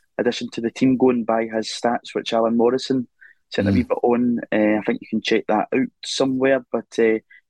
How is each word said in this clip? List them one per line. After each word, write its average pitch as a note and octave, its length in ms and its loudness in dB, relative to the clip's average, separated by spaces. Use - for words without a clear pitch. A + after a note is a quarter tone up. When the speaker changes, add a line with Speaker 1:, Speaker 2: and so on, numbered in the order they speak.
Speaker 1:
addition A#2 320 -2
to A#2 100 -8
the A2+ 80 0
team C3 260 2
going B2 280 2
by A2+ 220 0
his A2 240 -4
stats, - 440 -4
which G#2+ 200 -4
Alan A2+ 220 2
Morrison B2 520 0
sent G2+ 180 -2
a G2+ 40 2
Speaker 2:
Mm. - 20 4
Speaker 1:
wee F2+ 100 2
bit - 200 -2
on. A#2+ 380 2
Eh, G#2+ 260 2
I G#2 40 -4
think A#2+ 200 -4
you - 60 -20
can A2 140 -4
check - 260 0
that G#2+ 260 -2
out B2+ 140 0
somewhere, C3 640 0
but, - 280 -6
eh, A2 200 4